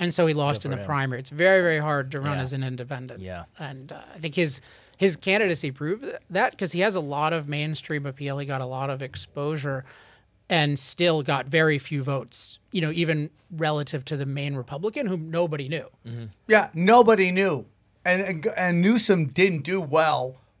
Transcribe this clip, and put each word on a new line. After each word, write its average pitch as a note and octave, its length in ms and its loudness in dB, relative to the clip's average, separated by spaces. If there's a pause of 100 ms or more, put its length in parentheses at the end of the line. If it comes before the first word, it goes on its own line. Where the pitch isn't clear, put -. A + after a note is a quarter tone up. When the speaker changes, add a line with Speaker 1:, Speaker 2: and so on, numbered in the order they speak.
Speaker 1:
and F3 120 0
so F3 140 4
he D#3 80 2
lost C#3+ 280 0
Speaker 2:
Good - 40 -6
Speaker 1:
in C3+ 60 -4
Speaker 2:
for - 60 -4
Speaker 1:
the G2+ 40 -8
Speaker 2:
him. C#3 40 -8
Speaker 1:
primary. C3+ 340 -2
It's C3 100 -12
very, F#3 320 4
very D#3+ 160 2
hard C#3+ 320 -2
to C#3+ 100 -6
run C#3 180 -2
Speaker 2:
Yeah. C3 40 -2
Speaker 1:
as C3 100 -4
an C3+ 120 -4
independent. B2+ 560 -8
Speaker 2:
Yeah. F#2 240 -10 (160)
Speaker 1:
And, C#3 320 -14
uh, D3 80 -16 (120)
I - 60 -18
think D#3 160 -8
his, D#3+ 260 0 (360)
his F#3+ 180 2
candidacy F#3+ 560 0
proved D#3+ 320 -6
th-, - 140 -10 (140)
that G3+ 280 0
'cause F#3 140 -4
he F3 80 -2
has G3 160 2
a F3+ 40 0
lot D3 320 -2
of D#3 140 -4
mainstream D3 600 -4
appeal. C#3 320 -6
He C#3+ 80 -6
got C3+ 140 -4
a C3 60 -6
lot C3 240 -4
of C3+ 120 -6
exposure C#3 840 -6 (640)
and D3 280 2
still E3 440 2
got C3+ 240 0
very D#3 320 4
few C#3+ 240 -4
votes, C3 560 -6 (140)
you F#3 100 -2
know, D#3 80 0
even D#3 400 0 (200)
relative D3+ 540 -2
to D3+ 140 -4
the C#3 80 -4
main C#3+ 280 -4
Republican, F3 520 -6
whom E3 240 -4
nobody D#3+ 360 -2
knew. D3 200 -6 (200)
Speaker 2:
Mm-hmm. A#2 180 -10 (220)
Speaker 3:
Yeah, G#3+ 280 4
nobody G3+ 560 8
knew. F3+ 340 2 (400)
And, F3+ 160 2
and, F#3+ 340 -4
and F3 280 2
Newsom G3 460 4
didn't E3+ 340 2
do F#3 180 -2
well C#3 560 2 (240)